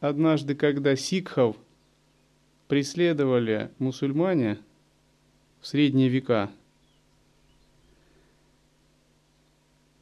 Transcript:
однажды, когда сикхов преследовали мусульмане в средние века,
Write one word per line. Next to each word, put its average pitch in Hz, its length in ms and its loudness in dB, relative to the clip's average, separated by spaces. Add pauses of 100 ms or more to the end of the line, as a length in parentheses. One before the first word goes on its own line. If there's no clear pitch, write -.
однажды, 147 540 0
когда 143 420 2
сикхов 135 580 -2 (1120)
преследовали 135 1120 0
мусульмане 135 800 -2 (1000)
в - 60 -20
средние 135 420 2
века, 120 420 0 (3500)